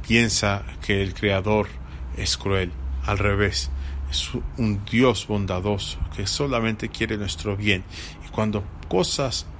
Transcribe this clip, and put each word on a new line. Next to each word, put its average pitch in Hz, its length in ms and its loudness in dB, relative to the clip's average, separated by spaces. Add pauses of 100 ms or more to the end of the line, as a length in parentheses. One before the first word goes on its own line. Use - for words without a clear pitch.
piensa 107 580 4 (200)
que 98 180 2
el 95 120 -2
Creador 101 540 2 (480)
es - 200 0
cruel. 95 360 0 (320)
Al 101 140 0
revés, 101 520 2 (400)
es - 200 -2 (260)
un 104 280 0
Dios 120 420 4
bondadoso 98 720 0 (180)
que 101 100 -2
solamente 117 640 0
quiere 113 280 -2
nuestro 101 400 -2
bien. 98 280 2 (420)
Y - 40 -14
cuando 104 340 0 (240)
cosas - 580 2 (120)